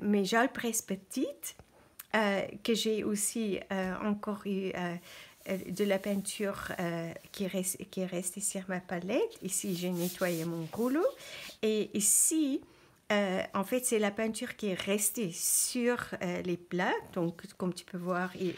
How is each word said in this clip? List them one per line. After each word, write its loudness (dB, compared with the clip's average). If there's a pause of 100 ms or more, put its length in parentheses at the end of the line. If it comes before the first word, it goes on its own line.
mes 4
gel 4
presse -2
petites, -4 (580)
euh, 4 (200)
que 2
j'ai 2
aussi, 0 (140)
euh, 0
encore -2
eu, -2
euh, -2 (520)
euh, 0 (120)
de 0
la 4
peinture, -2
euh, -2 (200)
qui -4
reste, -2 (120)
qui -4
est 0
restée -4
sur -2
ma -2
palette. -2
Ici, -2
j'ai -2
nettoyé 0
mon -4
rouleau. 2 (560)
Et 2
ici, 4 (500)
euh, 4 (120)
en 2
fait, 0
c'est 2
la 4
peinture -2
qui -4
est 0
restée 0
sur, 2 (260)
euh, 0
les 0
plaques. 0
Donc, 0 (140)
comme 0
tu -14
peux -10
voir, -2
il, 0